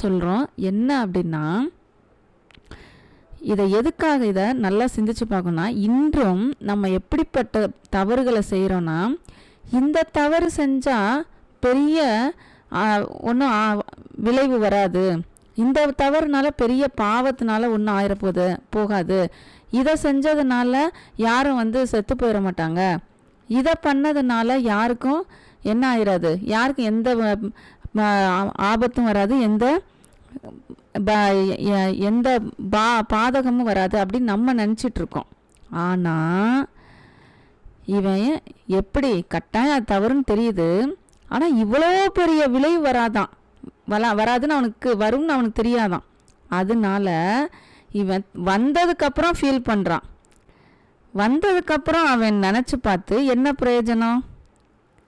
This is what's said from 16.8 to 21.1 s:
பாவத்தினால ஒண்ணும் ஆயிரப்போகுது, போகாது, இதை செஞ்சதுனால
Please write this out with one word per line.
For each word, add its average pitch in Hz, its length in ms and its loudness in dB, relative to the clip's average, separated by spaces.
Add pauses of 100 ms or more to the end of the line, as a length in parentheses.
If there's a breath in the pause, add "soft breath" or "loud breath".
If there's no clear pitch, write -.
பாவத்தினால 226 680 0
ஒண்ணும் 208 300 0
ஆயிரப்போகுது, 185 580 0 (120)
போகாது, 190 600 0 (380 loud breath)
இதை 262 320 2
செஞ்சதுனால 277 840 2 (280 loud breath)